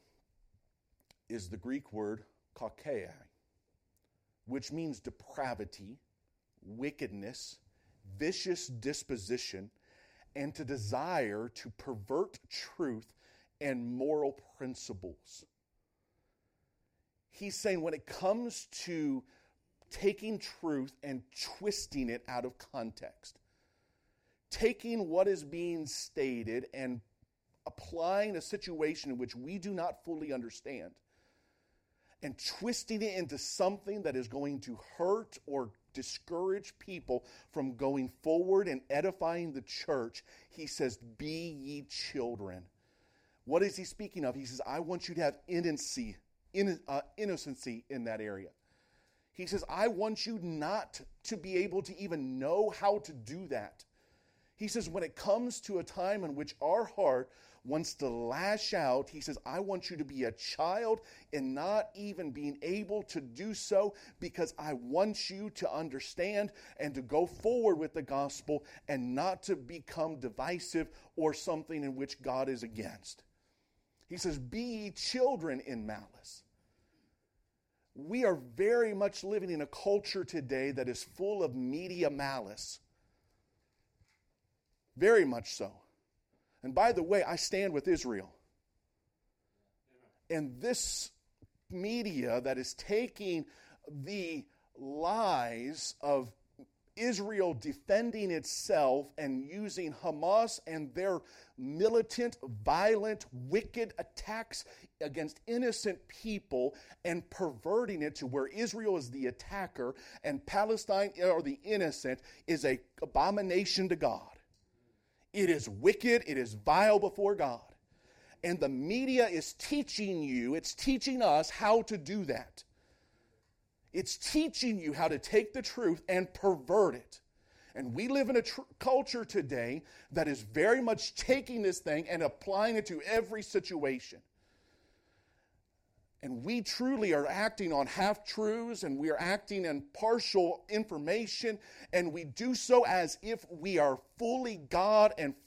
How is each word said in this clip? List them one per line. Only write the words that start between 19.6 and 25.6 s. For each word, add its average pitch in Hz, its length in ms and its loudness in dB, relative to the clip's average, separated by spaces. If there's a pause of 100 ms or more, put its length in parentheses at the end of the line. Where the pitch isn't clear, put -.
taking 208 480 0
truth 139 640 -4
and 135 200 -6 (360)
twisting 160 520 -2
it 120 180 -4
out 127 160 -4
of 123 140 -8
context, - 840 -12 (1120)
taking 226 580 0
what 180 180 4
is 190 160 2
being 165 440 -4